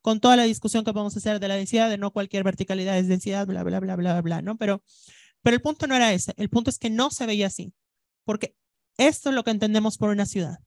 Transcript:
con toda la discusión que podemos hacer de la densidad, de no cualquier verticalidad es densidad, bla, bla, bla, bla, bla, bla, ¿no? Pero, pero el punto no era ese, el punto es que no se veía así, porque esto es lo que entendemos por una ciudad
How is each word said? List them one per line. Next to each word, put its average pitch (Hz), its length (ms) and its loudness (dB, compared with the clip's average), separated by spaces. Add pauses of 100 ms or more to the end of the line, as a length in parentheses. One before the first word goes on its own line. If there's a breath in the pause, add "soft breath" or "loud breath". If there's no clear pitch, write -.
con 220 200 0
toda 247 160 8
la 240 80 6
discusión 220 400 0
que 220 80 -2
podemos 208 240 -4
hacer 208 240 -2
de 196 80 -4
la 196 80 -2
densidad, 226 340 0
de 208 80 -2
no 202 140 -4
cualquier 196 320 -4
verticalidad 190 520 -2
es 185 120 2
densidad, 190 400 -2
bla, 180 160 -4
bla, 180 160 -2
bla, 190 160 -4
bla, 180 160 0
bla, 170 100 0
bla, 165 200 -2
¿no? 208 140 -6
Pero, 202 240 -4 (640 soft breath)
pero 240 140 4
el 247 40 0
punto 302 280 -4
no 262 80 2
era 233 160 4
ese, 180 240 -2
el 208 120 -4
punto 233 220 0
es - 80 -6
que 233 100 -4
no 240 220 0
se - 160 -6
veía 208 220 0
así, 180 260 -10 (500)
porque - 300 -4 (420)
esto 285 340 2
es 269 40 0
lo 247 80 0
que - 80 -2
entendemos 214 480 0
por 214 120 0
una 202 140 0
ciudad 170 420 -6